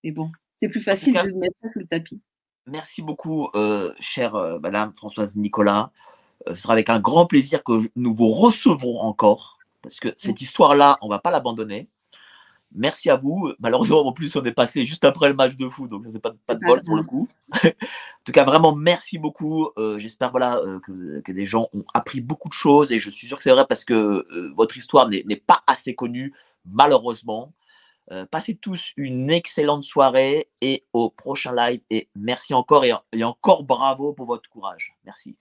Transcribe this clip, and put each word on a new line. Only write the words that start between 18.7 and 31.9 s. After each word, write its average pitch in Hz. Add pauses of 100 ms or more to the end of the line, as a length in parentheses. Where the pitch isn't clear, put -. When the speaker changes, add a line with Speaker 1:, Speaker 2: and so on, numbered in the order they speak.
Speaker 2:
merci 170
beaucoup. 156 (100)
Euh, 107
j'espère, 113
voilà, 123
euh, 92
que 98
vous, 78
que 95
les 98
gens 113
ont 101 (100)
appris 131
beaucoup 143
de -
choses 147
et 113
je 104
suis -
sûr 135
que -
c'est 139
vrai 131
parce -
que, 120
euh, 95
votre 110
histoire 123
n'est, 98
n'est 104
pas -
assez 131
connue, 127 (320)
malheureusement. 117 (600)
Euh, 92
passez 165
tous -
une 131
excellente 147
soirée 135 (120)
et 131
au 117
prochain 135
live 120 (100)